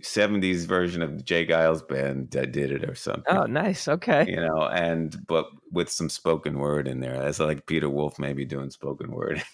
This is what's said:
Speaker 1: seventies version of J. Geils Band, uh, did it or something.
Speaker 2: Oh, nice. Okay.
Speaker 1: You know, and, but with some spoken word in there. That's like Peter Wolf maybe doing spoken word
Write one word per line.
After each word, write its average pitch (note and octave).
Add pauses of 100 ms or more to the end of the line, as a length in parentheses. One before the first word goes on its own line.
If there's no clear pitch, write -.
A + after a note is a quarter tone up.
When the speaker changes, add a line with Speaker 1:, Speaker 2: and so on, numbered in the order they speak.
Speaker 1:
seventies F#2+
version F2
of D#2+
J. E2+
Geils D#2+
Band, C2+
uh, C2
did C2+
it C#2
or -
something. -
Speaker 2:
Oh, F3+
nice. E3
Okay. D#3+
Speaker 1:
You -
know, D#2
and, E2 (100)
but D#2+ (260)
with F2
some E2
spoken D2+
word D2
in B1+
there. B1+
That's C#2+
like D#2
Peter D2+
Wolf D2
maybe C#2
doing C#2
spoken -
word D#2+ (120)